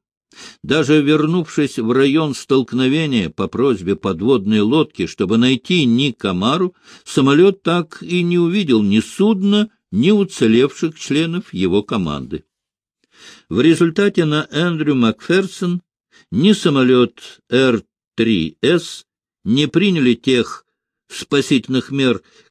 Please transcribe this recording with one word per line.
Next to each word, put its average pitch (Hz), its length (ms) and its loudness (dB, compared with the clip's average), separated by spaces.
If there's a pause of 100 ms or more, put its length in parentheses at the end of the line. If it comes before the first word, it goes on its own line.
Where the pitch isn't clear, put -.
(600)
Даже 151 400 2
вернувшись 156 760 0
в 113 120 -2
район 139 440 2
столкновения 131 960 -2
по 95 160 -4
просьбе 101 480 -2
подводной 104 640 0
лодки, 110 480 -2
чтобы 104 300 -2
найти 131 480 0
Никомару, 120 920 -2 (300)
самолёт 151 580 2
так 170 400 -4
и 180 180 -2
не 175 160 0
увидел 170 460 0
ни 104 160 2
судна, 202 720 0 (180)
ни 143 220 0
уцелевших 139 880 0
членов 165 540 -4
его 95 280 0
команды. 76 600 -6 (1080)
В 98 120 -2
результате 170 640 2
на 151 260 -2
Эндрю 156 440 -2
Макферсон 175 840 -2 (480)
ни 160 220 2
самолёт 127 880 0 (100)
Р 123 320 2 (340)
три 98 460 -2
С 170 440 -2 (380)
не 131 240 0
приняли 170 460 0
тех - 520 -4 (420)
спасительных 131 840 -2
мер, 135 320 -2 (300)